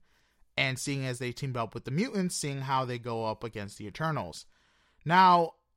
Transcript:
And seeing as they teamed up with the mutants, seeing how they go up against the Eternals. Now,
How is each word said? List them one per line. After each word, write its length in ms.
And 200
seeing 280
as 140
they 120
teamed 240
up 180
with 120
the 60
mutants, 440
seeing 260
how 220
they 160
go 260
up 180
against 340
the 100
Eternals. 580
Now, 500